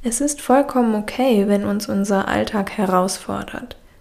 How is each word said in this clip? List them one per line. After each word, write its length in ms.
Es 180
ist 200
vollkommen 540
okay, 540
wenn 160
uns 240
unser 400
Alltag 440
herausfordert. 1040